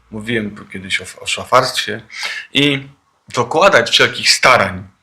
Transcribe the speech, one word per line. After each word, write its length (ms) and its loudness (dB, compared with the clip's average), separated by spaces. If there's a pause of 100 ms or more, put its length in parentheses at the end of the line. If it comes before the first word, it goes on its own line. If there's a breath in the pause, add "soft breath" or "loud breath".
(120)
Mówiłem 440 -6
tu 100 -18
kiedyś 360 -8
o, 40 -14 (160)
o 60 -14
szafarstwie. 760 0 (520 loud breath)
I 340 2 (460)
dokładać 560 2
wszelkich 420 2
starań, 560 2 (160)